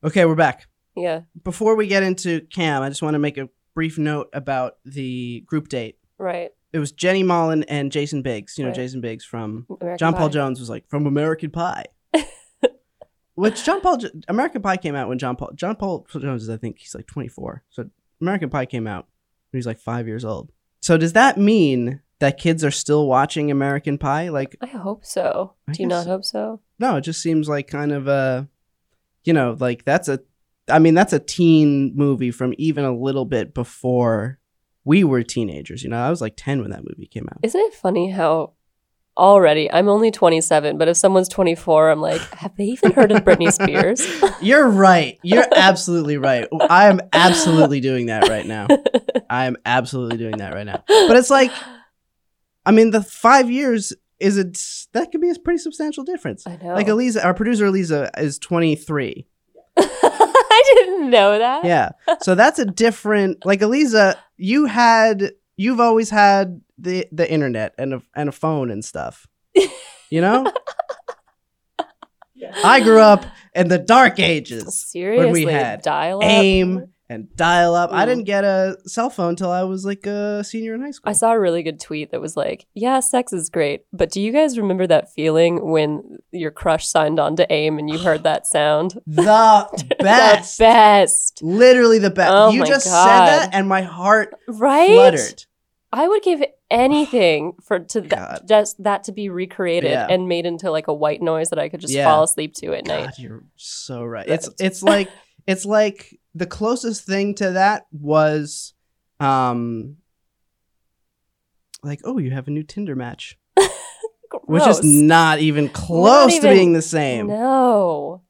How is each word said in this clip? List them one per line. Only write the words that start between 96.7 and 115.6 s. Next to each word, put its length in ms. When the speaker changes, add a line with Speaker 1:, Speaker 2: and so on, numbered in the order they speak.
Speaker 2:
for 160
to 220
th-, 100
Speaker 1:
God. 380
Speaker 2:
just 340
that 220
to 80
be 160
recreated 640
Speaker 1:
Yeah. 180
Speaker 2:
and 200
made 160
into, 260
like, 160
a 60
white 280
noise 280
that 100
I 80
could 140
just 120
Speaker 1:
Yeah. 120
Speaker 2:
fall 180
asleep 360
to 140
at 140
night. 200
Speaker 1:
God, 100
you're 260
so 480
right. 200
Speaker 2:
That's 220
Speaker 1:
It's, 140
it's 220
like, 260
<laughs> 200
it's 180
like 520
the 120
closest 600
thing 300
to 160
that 400
was, 800
um, 800
like, 220
"Oh, 140
you 120
have 160
a 40
new 120
Tinder 320
match." 420
Speaker 2:
<laughs> 100
Speaker 1:
Which 200
is 140
Speaker 2:
Gross. 60
Speaker 1:
not 540
even 260